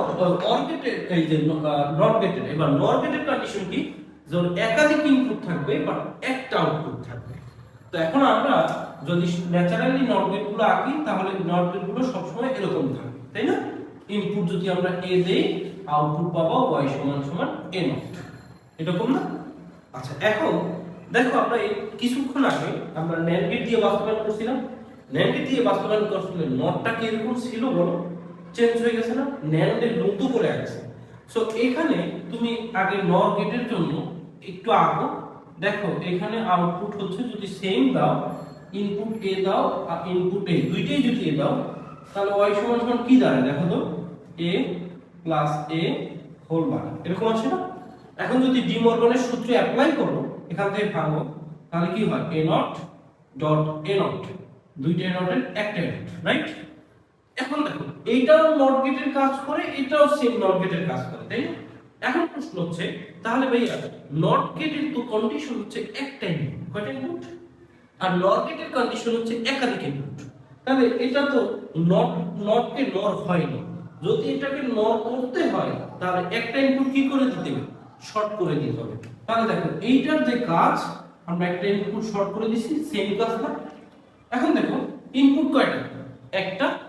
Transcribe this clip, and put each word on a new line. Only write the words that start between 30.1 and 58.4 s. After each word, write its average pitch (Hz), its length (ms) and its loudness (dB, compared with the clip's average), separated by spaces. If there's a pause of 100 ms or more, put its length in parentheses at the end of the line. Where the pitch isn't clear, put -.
করে 165 200 2
আঁকছে। - 260 -6 (540)
So 226 60 0 (260)
এখানে 262 320 2 (340)
তুমি 233 200 -2 (300)
আগে 196 160 0 (140)
নর 190 260 6
গেটের - 340 -2
জন্য 165 220 0 (580)
একটু - 200 -6
আঁকো। - 360 4 (560)
দেখো 202 260 0 (200)
এখানে 208 280 -2 (160)
আউটপুট 175 380 2 (100)
হচ্ছে 185 200 -4 (120)
যদি 196 140 -6 (120)
সেম 196 220 2 (120)
দাও, - 200 4 (600)
ইনপুট 202 400 -2 (180)
এ - 20 2 (120)
দাও - 180 2 (280)
আর 170 80 -2 (120)
ইনপুট 180 380 2
এ, 170 60 4 (160)
দুইটাই 277 360 0
যদি - 220 0
এ - 100 2
দাও, 147 140 2 (600)
তাহলে 196 180 0
ওয়াই 202 280 4
সমান 233 200 2
সমান 233 280 2
কি 254 140 10
দাঁড়ায় - 260 4
দেখো 175 260 0
তো? 254 60 2 (720)
এ - 20 0 (720)
প্লাস 151 280 0 (280)
এ - 20 2 (640)
হোল 160 240 2
বার, - 140 -2 (200)
এরকম 185 280 0
আসে 240 200 0
না? - 60 0 (640)
এখন 254 220 2
যদি 254 160 4
ডি 175 140 0 (100)
মর্গানের 233 420 6
সূত্র - 300 -4
অ্যাপ্লাই 254 320 4 (100)
করো, 151 200 0 (320)
এখান 196 220 0
থেকে 202 220 0
ভাঙো, 156 260 0 (480)
তাহলে 170 260 0
কি 214 140 0
হয়? 151 160 0 (120)
এ - 20 2 (120)
নট - 200 2 (680)
ডট 151 220 4 (280)
এ - 100 2
নট, - 200 -2 (600)
দুইটা 175 240 2
এ 180 80 0
নটের 185 260 0 (200)
একটা 208 200 -4
এ - 60 -2
নট, - 200 -8 (200)
রাইট? 311 200 0 (880)
এখন 277 280 -2
দেখো - 180 -4 (300)
এইটাও 311 300 8 (180)